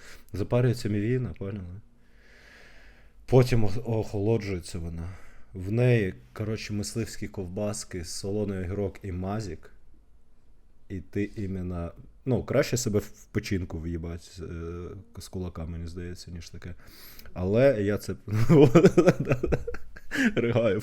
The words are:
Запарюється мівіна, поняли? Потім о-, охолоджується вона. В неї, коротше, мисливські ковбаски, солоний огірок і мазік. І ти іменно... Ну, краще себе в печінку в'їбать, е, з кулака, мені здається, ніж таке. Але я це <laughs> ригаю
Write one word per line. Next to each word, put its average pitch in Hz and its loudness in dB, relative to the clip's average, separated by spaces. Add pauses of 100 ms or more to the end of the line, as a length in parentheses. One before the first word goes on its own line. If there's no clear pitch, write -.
(340)
Запарюється 117 0
мівіна, 104 0
поняли? 98 -8 (1400)
Потім 123 6
о-, 104 6 (140)
охолоджується 101 -2
вона. 82 -8 (440)
В 92 -6
неї, 117 4 (200)
коротше, 107 -6
мисливські 104 -4
ковбаски, 98 -6
солоний 101 -4
огірок 95 -4
і 98 -6
мазік. 92 -6 (1160)
І 98 -8
ти 101 -4
іменно... 90 -4 (340)
Ну, 120 0
краще 131 2
себе 104 0
в - -10
печінку 87 -2
в'їбать, 85 -8
е, 85 -12
з - -14
кулака, 87 -8
мені 82 -8
здається, 87 -10
ніж 87 -12
таке. 87 -12 (580)
Але 107 4
я 101 0
це - -8 (120)
<laughs> - - (2000)
ригаю 117 2